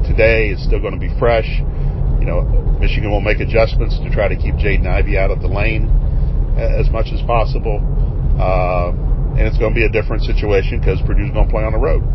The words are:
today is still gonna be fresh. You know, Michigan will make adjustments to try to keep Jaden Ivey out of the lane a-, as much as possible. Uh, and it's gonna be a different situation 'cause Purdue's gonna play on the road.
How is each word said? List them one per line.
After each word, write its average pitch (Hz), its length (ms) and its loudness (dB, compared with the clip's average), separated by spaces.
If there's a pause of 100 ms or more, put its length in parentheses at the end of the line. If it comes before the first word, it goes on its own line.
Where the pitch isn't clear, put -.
today 110 460 2
is - 140 -4
still 107 180 0
gonna 98 180 -6
be - 200 -4
fresh. 117 420 0 (580)
You - 60 2
know, 87 160 0 (380)
Michigan 104 320 0
will 104 100 0
make 104 180 0
adjustments 110 600 0
to - 120 -4
try 107 160 0
to 95 80 0
keep - 200 -2
Jaden 98 320 0
Ivey 98 300 0
out 95 140 2
of 92 80 -2
the - 80 -2
lane 104 400 0 (720)
a-, 113 220 0
as 113 100 2
much 110 240 -2
as - 80 -4
possible. 110 580 0 (560)
Uh, 90 560 0 (480)
and 110 80 2
it's 107 100 0
gonna 113 180 0
be 117 100 2
a 107 40 2
different 110 340 -2
situation 104 600 0
'cause 95 240 0
Purdue's 104 240 0
gonna 107 180 2
play 107 140 0
on 110 80 -2
the 110 80 0
road. 139 240 0 (120)